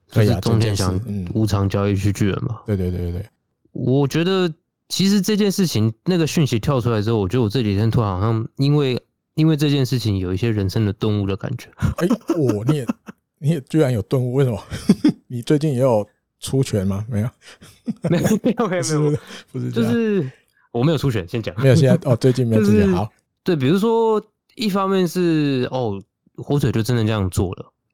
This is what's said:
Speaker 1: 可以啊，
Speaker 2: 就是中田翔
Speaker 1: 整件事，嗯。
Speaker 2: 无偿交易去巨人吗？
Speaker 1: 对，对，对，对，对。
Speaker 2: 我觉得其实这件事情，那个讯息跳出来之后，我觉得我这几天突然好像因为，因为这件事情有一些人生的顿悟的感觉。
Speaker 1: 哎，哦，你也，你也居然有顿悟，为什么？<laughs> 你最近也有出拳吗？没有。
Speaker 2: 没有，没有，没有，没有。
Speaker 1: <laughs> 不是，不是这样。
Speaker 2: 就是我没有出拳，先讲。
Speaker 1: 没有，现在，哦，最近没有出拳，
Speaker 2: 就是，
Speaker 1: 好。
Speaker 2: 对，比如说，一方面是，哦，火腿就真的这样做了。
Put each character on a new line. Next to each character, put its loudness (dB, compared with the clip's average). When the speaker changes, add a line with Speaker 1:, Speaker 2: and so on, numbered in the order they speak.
Speaker 1:
可 2
以 4
啊， -
Speaker 2:
就 2
是 -4
中 2
田 0
翔 0
Speaker 1:
整 -2
件 -8
事， -6
嗯。 -10
Speaker 2:
无 2
偿 0
交 0
易 2
去 0
巨 0
人 -2
吗？ -6
Speaker 1:
对， -2
对， -2
对， -4
对， -
对。 -8
Speaker 2:
我 0
觉 -2
得 0
其 0
实 4
这 0
件 2
事 2
情， 0
那 0
个 2
讯 2
息 0
跳 0
出 0
来 0
之 -2
后， 2
我 0
觉 0
得 2
我 2
这 0
几 0
天 2
突 2
然 0
好 -2
像 0
因 2
为， 0
因 2
为 4
这 0
件 2
事 -2
情 0
有 -2
一 -2
些 0
人 0
生 0
的 0
顿 0
悟 -2
的 -2
感 -8
觉。 -16
Speaker 1:
哎， -2
哦， 0
你 0
也， -8
你 -2
也 0
居 -2
然 2
有 -2
顿 -2
悟， -2
为 2
什 0
么？ -6
<laughs> 0
你 -8
最 0
近 0
也 -2
有 2
出 -2
拳 -2
吗？ -4
没 -2
有。 -2
Speaker 2:
没 2
有， 0
没 0
有， -2
没 -2
有， -2
没 2
有。 2
Speaker 1:
<laughs> -
不 -
是， -2
不 -8
是 -6
这 -2
样。 0
Speaker 2:
就 2
是 0
我 0
没 4
有 0
出 0
拳， -2
先 -6
讲。 -8
Speaker 1:
没 4
有， 8
现 6
在， -2
哦， 4
最 2
近 0
没 0
有 4
出 2
拳， 4
Speaker 2:
就 4
是， 2
Speaker 1:
好。 -4
Speaker 2:
对， 0
比 0
如 2
说， 2
一 -4
方 -2
面 2
是， 0
哦， -4
火 -2
腿 2
就 0
真 0
的 0
这 0
样 0
做 -2
了。 -18